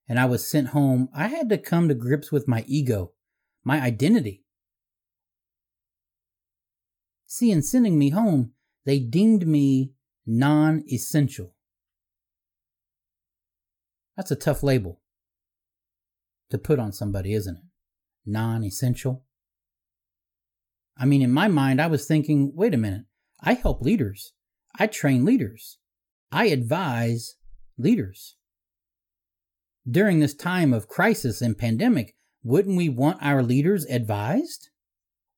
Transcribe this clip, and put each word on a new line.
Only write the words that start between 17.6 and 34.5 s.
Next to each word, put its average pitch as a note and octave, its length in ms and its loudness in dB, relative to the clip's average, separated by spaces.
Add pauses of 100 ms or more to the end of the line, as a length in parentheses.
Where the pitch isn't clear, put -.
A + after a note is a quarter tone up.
Non-essential. A2+ 960 -4 (1700)
I C3 100 -4
mean, C#3 180 4
in B2 80 2
my D#3+ 160 2
mind, C3+ 340 2
I E3 60 0
was D#3 180 -2
thinking, D3 480 2
"Wait F#3 220 0
a - 20 2
minute. G#2+ 280 -4 (360)
I D#3+ 120 2
help F3+ 280 -4
leaders. B2 520 -2 (440)
I G#3+ 100 0
train C3+ 360 0
leaders. F3+ 540 -2 (560)
I G#3+ 140 2
advise A#2+ 920 -2 (400)
leaders." B2 580 -2 (1500)
During E3+ 300 2
this D3 140 2
time F3 400 0
of A2 160 -4
crisis F3 520 -2
and A2+ 160 -2
pandemic, B2 600 0 (260)
wouldn't F#3 320 2
we F3 140 2
want C#3 340 0
our C#3+ 180 2
leaders C#3+ 440 2
advised? A#2+ 840 -4 (680)